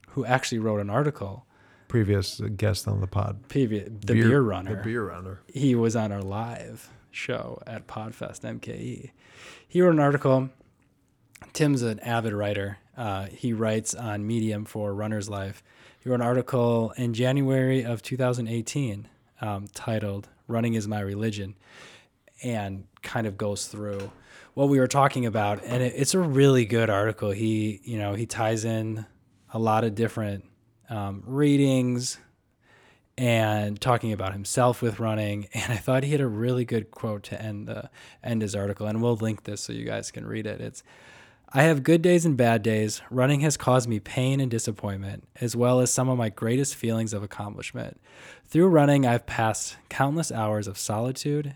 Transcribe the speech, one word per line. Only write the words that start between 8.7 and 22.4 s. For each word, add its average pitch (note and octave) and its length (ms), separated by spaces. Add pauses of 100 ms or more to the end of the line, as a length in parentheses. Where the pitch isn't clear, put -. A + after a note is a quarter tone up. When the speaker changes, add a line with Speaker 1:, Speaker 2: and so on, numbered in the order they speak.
Speaker 1:
E. B2 340 (560)
He F3 140
wrote F3+ 120
an D#3 60
article. C#3 500 (1040)
Tim's C#3+ 280
an A2 180
avid A2+ 340
writer. G2+ 440 (180)
Uh, G2 300
he A2+ 280
writes A2 420
on G#2 320
Medium A2 380
for G#2 280
Runner's G#2+ 360
Life. G2 340 (380)
He B2+ 80
wrote B2+ 60
an A#2+ 60
article A#2 760
in A#2+ 160
January C3 720
of A#2 180
two - 160
thousand B2 300
eighteen, A2+ 600 (340)
um, G2+ 320
titled G#2 560 (180)
Running A#2 280
is G#2 120
My G#2+ 120
Religion, G2+ 560 (880)